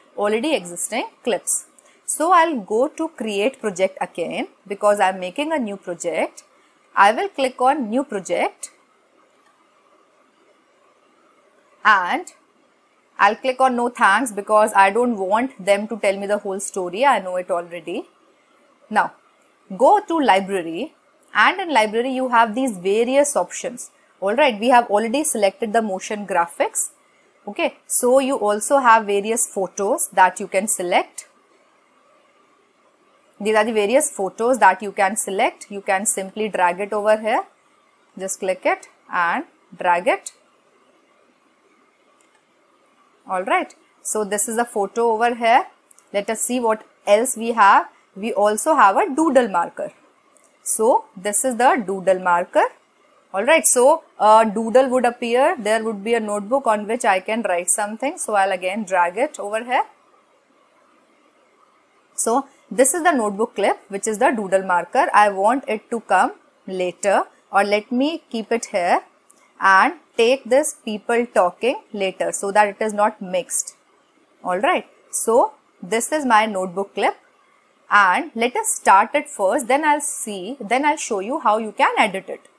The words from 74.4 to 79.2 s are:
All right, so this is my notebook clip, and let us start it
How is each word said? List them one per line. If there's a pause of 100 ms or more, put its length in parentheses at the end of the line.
All
right, (240)
so (300)
this
is
my
notebook
clip, (720)
and
let
us
start
it